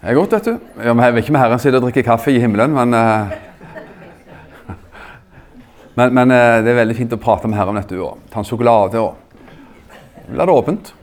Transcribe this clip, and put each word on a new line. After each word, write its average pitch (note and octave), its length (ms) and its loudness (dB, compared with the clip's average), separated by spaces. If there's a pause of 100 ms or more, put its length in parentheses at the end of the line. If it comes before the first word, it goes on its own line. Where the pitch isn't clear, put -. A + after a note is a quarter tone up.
Det - 100 -8
er A#2+ 40 2
godt, F#3 180 2
vet G#3 120 -2
du. A#3 160 -4 (180)
Ja, A#2 140 -2
men A#2 120 2
jeg A#2+ 100 4
vil A2+ 100 0
ikke C#3+ 80 -4
med C#3+ 80 2
Herren B2 180 2
sitte B2+ 220 2
og B2 80 -2
drikke B2 160 -2
kaffe A2+ 260 0
i C3 80 2
himmelen, A#2 380 0
men, A#2+ 180 0
eh, A2 380 0 (1400)
<laughs> F2+ 80 -14 (1200)
men, B2 180 2
men, B2+ 160 4
eh, A#2+ 320 4
det A2+ 80 0
er A#2+ 140 2
veldig A2+ 120 -4
fint A#2 200 -6
å - 20 -10
prate A2 300 0
med G#2 100 -4
Herren, G2+ 220 -2
vet G2 80 -14
du, F#2 160 -10
og - 260 -12
ta - 80 -10
en G#2 80 -8
sjokolade, A2+ 540 0
og - 160 -4 (1200)
la F3 100 0
det F#3 80 2
åpent. C3 380 -2 (100)